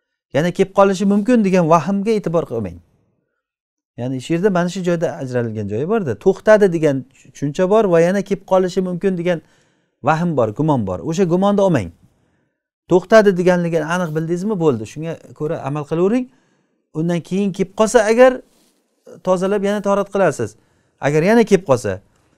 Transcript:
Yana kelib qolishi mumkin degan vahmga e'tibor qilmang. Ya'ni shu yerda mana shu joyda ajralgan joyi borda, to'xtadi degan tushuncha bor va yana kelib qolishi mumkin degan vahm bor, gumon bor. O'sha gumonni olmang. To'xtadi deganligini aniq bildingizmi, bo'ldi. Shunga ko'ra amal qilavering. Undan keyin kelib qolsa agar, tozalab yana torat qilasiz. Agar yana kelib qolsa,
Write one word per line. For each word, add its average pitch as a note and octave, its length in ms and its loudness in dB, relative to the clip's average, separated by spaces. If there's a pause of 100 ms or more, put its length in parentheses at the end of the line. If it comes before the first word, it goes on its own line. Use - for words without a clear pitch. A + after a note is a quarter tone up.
(340)
Yana D#3+ 160 0
kelib F#3 240 -2
qolishi G3 300 2
mumkin G#3 400 2
degan F#3 240 2
vahmga F#3+ 420 2
e'tibor F3 340 -2
qilmang. G2 340 -8 (1200)
Ya'ni C3 220 -6
shu E3 140 -4
yerda F#3 160 0
mana F3 180 0
shu F#3 160 -8
joyda E3+ 320 -2
ajralgan A#2+ 520 -6
joyi A2+ 200 -4
borda, G3 300 -2
to'xtadi G3+ 540 4
degan D3 320 0 (280)
tushuncha E3 380 -4
bor A3 140 2
va F3 160 2
yana F#3+ 220 0
kelib F#3+ 240 -6
qolishi F#3+ 340 0
mumkin F#3 380 -4
degan E3+ 240 -2 (600)
vahm D#3+ 340 0
bor, A#2 120 2
gumon C3+ 380 -2
bor. F#2 140 -6
O'sha E3 240 -2
gumonni G3 360 0
olmang. C#3+ 300 0 (1000)
To'xtadi G3+ 460 6
deganligini E3+ 480 0
aniq E3+ 280 -4
bildingizmi, F3 480 -4
bo'ldi. B2+ 260 0
Shunga D#3+ 260 -12 (220)
ko'ra D3+ 280 -8
amal C#3+ 220 -6
qilavering. G3+ 420 0 (680)
Undan E3+ 260 -2
keyin F#3+ 320 -4
kelib F#3 240 -6
qolsa A3 280 2
agar, B3+ 360 4 (840)
tozalab F#3+ 400 0
yana G#3 180 -2
torat G3 300 -2
qilasiz. D#3 440 -2 (460)
Agar D3 200 0
yana A3 220 4
kelib F#3 200 2
qolsa, A2 360 -2 (380)